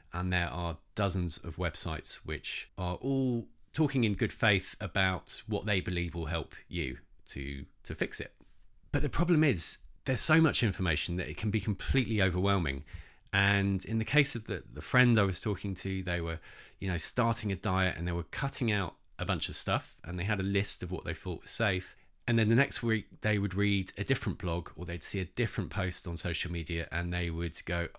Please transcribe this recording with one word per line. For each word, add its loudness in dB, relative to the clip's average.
and 0
there 0
are -4
dozens 0
of -10
websites -4
which -8
are -2
all 0
talking 2
in 4
good 0
faith 2
about -2
what -2
they 2
believe -4
will -2
help -4
you -4
to, -6
to -8
fix -4
it. -10
But 4
the 4
problem 4
is, 4
there's 2
so 6
much 4
information 2
that -4
it -8
can -2
be 2
completely 0
overwhelming. 2
And 4
in -2
the -2
case 2
of -8
the, -4
the -10
friend 4
I 6
was 0
talking -4
to, -4
they -2
were, -4
you -4
know, 0
starting 0
a 0
diet, 0
and -2
they 0
were -2
cutting -2
out -2
a -4
bunch -2
of -4
stuff, -2
and -6
they -2
had 0
a -2
list 0
of -6
what -6
they -2
thought -6
was -8
safe. -2
And 4
then 4
the 6
next 2
week 0
they 2
would 0
read 2
a -4
different -2
blog, -4
or -8
they'd -6
see -2
a -2
different -2
post -4
on -4
social -4
media, -4
and -4
they -2
would -4
go, -2